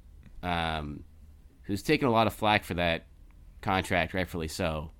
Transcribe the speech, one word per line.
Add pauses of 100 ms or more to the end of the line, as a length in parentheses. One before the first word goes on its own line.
(420)
um, (580)
who's
taken
a
lot
of
flack
for
that (540)
contract,
rightfully
so.